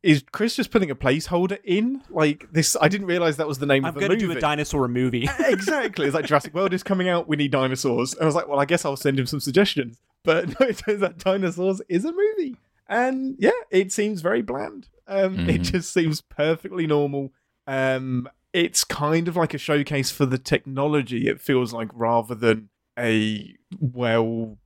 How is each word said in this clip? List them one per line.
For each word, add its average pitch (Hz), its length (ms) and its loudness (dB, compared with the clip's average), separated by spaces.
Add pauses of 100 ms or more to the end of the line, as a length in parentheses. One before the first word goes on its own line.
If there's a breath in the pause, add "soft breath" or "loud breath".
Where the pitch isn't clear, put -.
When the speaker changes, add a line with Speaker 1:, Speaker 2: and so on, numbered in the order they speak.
Speaker 1:
is 151 300 4
Chris 233 240 -2
just - 160 -4
putting 185 200 2
a 127 40 -4
placeholder 175 680 0
in? 226 460 0
Like, 151 420 0
this, 160 280 2
I 151 80 4
didn't 196 200 0
realize 170 300 0
that 156 100 -2
was 139 120 -6
the 143 60 -4
name 135 200 2
Speaker 2:
I'm 135 40 -2
Speaker 1:
of 131 60 -8
the 143 60 -4
Speaker 2:
gonna 196 140 2
Speaker 1:
movie." 214 180 -2
Speaker 2:
do 143 40 -4
a 120 40 -2
dinosaur 147 460 0
movie. 123 460 0
<laughs> - 60 -8
Speaker 1:
Exactly. 196 680 0
It's 139 100 0
like, 151 100 0
"Jurassic 151 280 0
World 180 200 0
is 185 100 -4
coming 185 260 0
out. 170 180 0
We 151 100 2
need 143 140 4
dinosaurs." 131 640 0
And - 100 -4
I - 20 2
was 147 100 4
like, - 120 0
"Well, 143 120 0
I 139 60 4
guess 165 200 0
I'll 139 120 -2
send 139 220 0
him 127 60 0
some 147 140 -6
suggestions." 135 600 0 (240)
But 170 240 2
<laughs> 156 120 -8
no, 269 80 6
it 233 100 -2
turns 208 260 -2
out 170 140 -2
Dinosaurs 190 720 -2
is 185 160 0
a 339 80 -4
movie. 381 440 -2 (300)
And 262 520 0
yeah, 202 120 4 (200)
it 190 200 2
seems 208 300 -2
very 208 200 0
bland. - 480 -8 (180)
Um, 190 420 0
it 170 120 2
Speaker 3:
Mm-hmm. - 20 -2
Speaker 1:
just 175 300 -4
seems 160 280 2
perfectly 165 680 -2
normal. 143 460 0 (340)
Um, 131 600 0 (260)
it's 170 300 0
kind 160 440 0
of 170 80 -4
like 165 180 0
a 151 40 -8
showcase 143 540 -2
for - 140 0
the 127 120 -2
technology, 135 920 -2
it 117 140 -2
feels 127 320 0
like, 113 200 -6
rather 117 420 0
than 110 340 2 (300)
a 110 560 -2 (240)
well 117 880 0